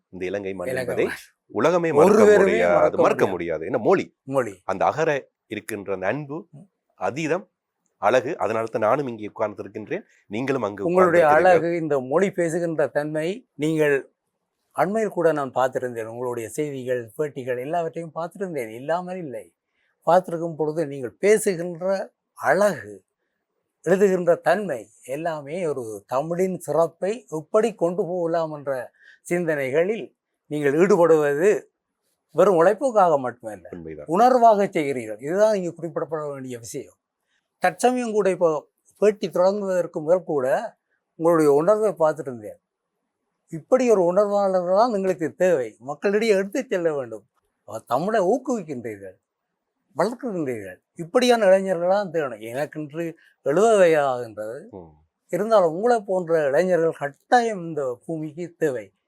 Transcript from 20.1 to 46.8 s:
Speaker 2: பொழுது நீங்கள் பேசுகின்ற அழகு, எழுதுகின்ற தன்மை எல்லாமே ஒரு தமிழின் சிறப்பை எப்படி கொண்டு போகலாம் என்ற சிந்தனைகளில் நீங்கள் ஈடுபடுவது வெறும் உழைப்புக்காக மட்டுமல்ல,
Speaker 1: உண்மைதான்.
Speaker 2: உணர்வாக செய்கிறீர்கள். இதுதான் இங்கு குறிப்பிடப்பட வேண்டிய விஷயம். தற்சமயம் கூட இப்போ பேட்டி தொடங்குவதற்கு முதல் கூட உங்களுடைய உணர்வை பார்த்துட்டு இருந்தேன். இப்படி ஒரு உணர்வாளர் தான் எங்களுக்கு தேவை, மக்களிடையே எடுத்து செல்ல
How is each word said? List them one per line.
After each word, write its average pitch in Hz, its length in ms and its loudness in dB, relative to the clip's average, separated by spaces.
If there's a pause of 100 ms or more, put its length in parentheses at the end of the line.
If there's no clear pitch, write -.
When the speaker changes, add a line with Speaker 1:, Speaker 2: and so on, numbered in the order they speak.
Speaker 2:
பொழுது 156 280 -2
நீங்கள் 139 320 -8
பேசுகின்ற 180 680 0 (520)
அழகு, 135 560 0 (880)
எழுதுகின்ற 185 460 2 (100)
தன்மை 170 380 0 (300)
எல்லாமே 151 580 -6
ஒரு 131 160 -4 (240)
தமிழின் 170 520 -2
சிறப்பை 165 540 -2 (160)
எப்படி 208 460 0
கொண்டு 175 300 -2
போகலாம் 165 480 -4
என்ற 143 200 -8 (540)
சிந்தனைகளில் 160 800 -2 (440)
நீங்கள் 143 240 0
ஈடுபடுவது 160 720 4 (840)
வெறும் 180 240 4
உழைப்புக்காக 196 600 4
மட்டுமல்ல, 117 520 -8
Speaker 1:
உண்மைதான். 80 380 -14
Speaker 2:
உணர்வாக 226 580 6
செய்கிறீர்கள். 123 540 -4
இதுதான் 202 360 2
இங்கு 175 180 -4
குறிப்பிடப்பட 156 540 -8
வேண்டிய 131 300 -10
விஷயம். 113 380 -14 (640)
தற்சமயம் 240 500 0
கூட 208 180 0
இப்போ 175 200 2 (520)
பேட்டி 208 260 2
தொடங்குவதற்கு 180 720 0
முதல் 170 240 2
கூட 143 220 -2 (720)
உங்களுடைய 160 360 4
உணர்வை 208 400 2
பார்த்துட்டு 156 360 0
இருந்தேன். 104 300 -14 (920)
இப்படி 247 380 0
ஒரு 196 140 4
உணர்வாளர் 190 680 2
தான் 220 220 2
எங்களுக்கு 185 420 -2
தேவை, 160 320 2 (120)
மக்களிடையே 202 560 0
எடுத்து 202 300 -2
செல்ல 175 260 -2